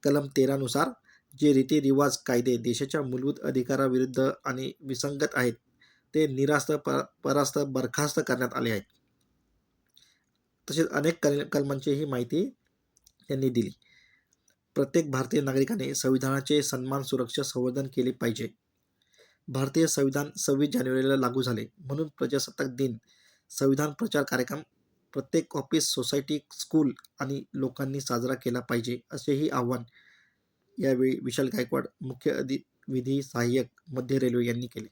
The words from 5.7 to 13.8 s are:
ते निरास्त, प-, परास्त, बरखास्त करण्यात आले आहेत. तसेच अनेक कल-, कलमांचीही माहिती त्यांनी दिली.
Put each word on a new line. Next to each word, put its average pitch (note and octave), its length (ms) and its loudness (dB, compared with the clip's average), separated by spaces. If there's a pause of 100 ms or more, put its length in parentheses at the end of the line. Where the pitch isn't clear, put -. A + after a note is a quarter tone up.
ते D#3 120 4
निरास्त, C#3 440 2
प-, C#3 320 -2 (200)
परास्त, C#3 360 2
बरखास्त C#3 680 -2
करण्यात B2 260 -2
आले B2 180 -2
आहेत. G2+ 100 0 (1900)
तसेच D#3 180 0
अनेक D#3 340 0
कल-, C#3+ 200 4
कलमांचीही C#3+ 600 -2
माहिती C#3 440 -2 (760)
त्यांनी C3+ 220 0
दिली. A#2 200 0 (1040)